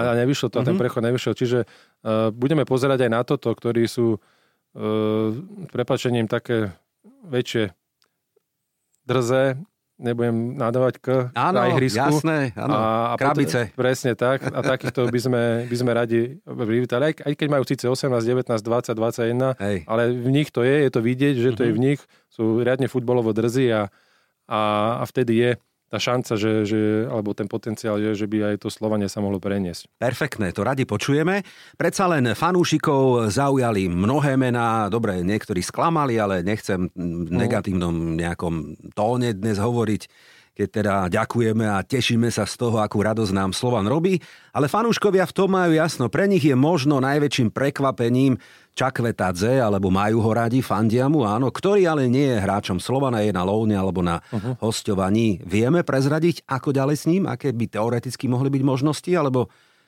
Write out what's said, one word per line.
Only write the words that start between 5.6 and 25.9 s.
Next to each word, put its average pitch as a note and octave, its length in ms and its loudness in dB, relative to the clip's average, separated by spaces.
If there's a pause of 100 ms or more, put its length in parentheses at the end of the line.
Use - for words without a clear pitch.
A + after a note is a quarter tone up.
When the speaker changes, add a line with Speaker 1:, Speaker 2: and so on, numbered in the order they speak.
Speaker 1:
prepáčením A#2+ 580 -2
také A2 460 -2 (500)
väčšie, B2 540 -4 (1300)
drzé, C3 560 0 (400)
nebudem A#2+ 580 -2
nadávať B2+ 420 0
k, - 100 -14 (260)
Speaker 2:
Áno, C3 240 0
Speaker 1:
na B2 120 2
ihrisku. B2+ 300 0
Speaker 2:
jasné, D3 560 0
áno. A#2+ 160 -4
Speaker 1:
A, G#2+ 80 0 (300)
a A#2 60 -4
pot-, C#3 200 0
Speaker 2:
Krabice. C#3+ 260 0 (120)
Speaker 1:
presne B2+ 400 0
tak. B2+ 320 0
A C3+ 160 -4
takýchto C3 460 -2
by A#2+ 140 0
sme, B2 200 0 (240)
by A#2+ 100 -4
sme B2 160 0
radi A#2 280 2 (220)
privítali. B2 680 -2
Aj, D3 100 -4
aj D3 140 -4
keď D#3 140 -4
majú C#3 160 2
síce - 180 -4
osemnásť, B2 420 0
devätnásť, B2 380 0
dvadsať, A#2 320 -2
dvadsaťjeden, A#2 460 -2 (160)
Speaker 2:
Hej. G2+ 280 -2
Speaker 1:
ale A2+ 160 0 (120)
v B2 160 -2
nich C#3+ 200 2
to - 120 -2
je, C3 160 4
je C#3+ 120 4
to B2 120 0
vidieť, B2+ 360 2
že A#2+ 140 2
to A2+ 120 0
je A#2 80 2
Speaker 2:
Mhm. G#2+ 60 0
Speaker 1:
v A#2 40 0
nich. C#3 180 2 (300)
Sú - 140 -6 (160)
riadne B2+ 280 2
futbalovo A#2+ 440 0
drzí A#2 380 2
a, G#2+ 220 0 (540)
a, A2 140 -2 (380)
a B2+ 80 -4
vtedy A#2 320 0
je A#2+ 140 4 (380)
tá A#2 80 -6